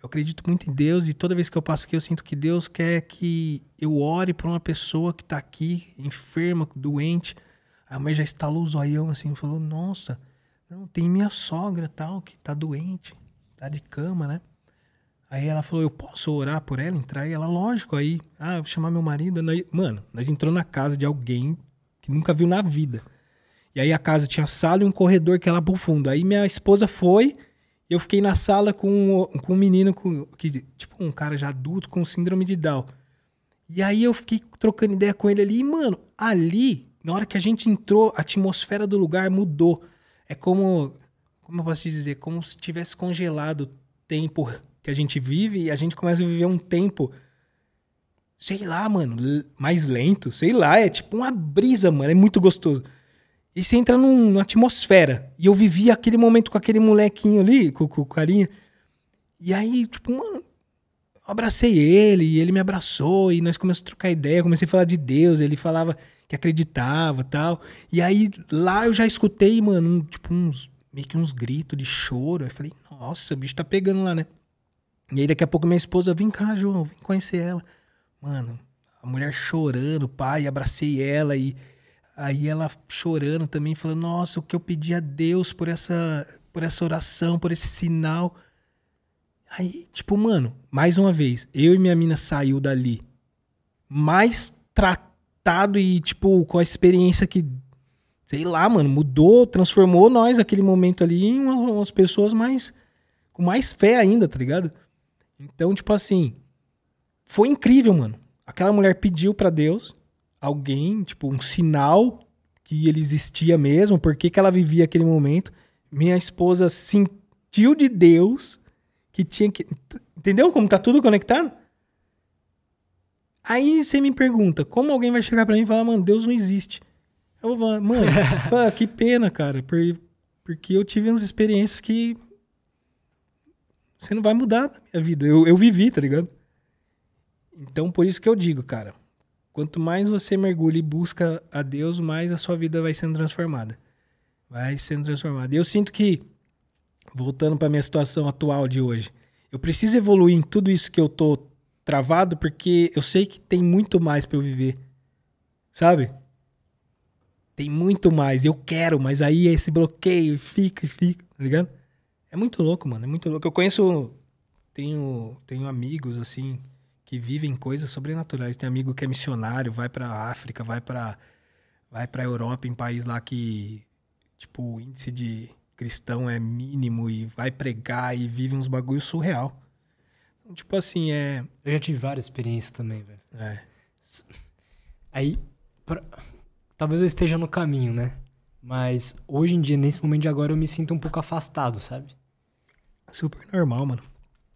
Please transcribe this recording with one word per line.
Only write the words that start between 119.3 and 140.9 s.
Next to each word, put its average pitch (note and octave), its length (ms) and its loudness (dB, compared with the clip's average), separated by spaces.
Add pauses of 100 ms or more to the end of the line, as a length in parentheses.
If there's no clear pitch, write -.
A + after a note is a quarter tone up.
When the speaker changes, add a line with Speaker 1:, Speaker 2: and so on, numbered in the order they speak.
Speaker 1:
que, - 160 -12 (500)
entendeu G#3 340 2
como A3 160 2
tá F#3+ 120 4
tudo B3 220 4
conectado? B3 500 2 (2000)
Aí C#4+ 360 2
você C#4 180 0
me C#4 100 2
pergunta, G#3+ 540 2
como C#4+ 260 0
alguém B3 200 0
vai A#3+ 100 0
chegar A3+ 240 2
pra G#3+ 100 4
mim A3 60 4
e A3+ 40 2
falar: A3 180 2
"Mano, A3+ 200 2
Deus G#3+ 220 2
não A#3+ 80 0
existe"? G3 480 -2 (600)
Eu A3+ 80 -6
vou A#3+ 100 -4
falar: A3 200 0
"Mano, G#3+ 280 2
Speaker 2:
<laughs> F#3+ 600 2
Speaker 1:
ah, G3+ 40 4
que A3+ 160 -2
pena, A#3 420 2
cara, C#3 320 -4
por, C3 160 -4 (640)
porque F3 320 -6
eu G3 80 4
tive G#3 260 0
umas A3+ 120 2
experiências G#3 580 0
que A#3 380 -2 (1800)
você - 160 -6
não A3 60 -2
vai G#3+ 120 4
mudar A#3 300 2
na - 160 -8 (120)
minha E3 120 -2
vida. D#3 240 0
Eu, D#3+ 200 8
eu F3 80 8
vivi", G#3 360 6
tá D3 100 -2
ligado? C#3+ 260 0 (1300)
Então, D3+ 360 -6
por F3 140 2
isso F#3 140 -2
que - 80 -2
eu A3+ 80 4
digo, E3+ 280 -2
cara, G#2+ 320 -12 (580)
quanto D#3 260 -8
mais F3 300 -2
você G3 260 -2
mergulha E3 440 0
e - 20 0
busca E3 600 -4 (100)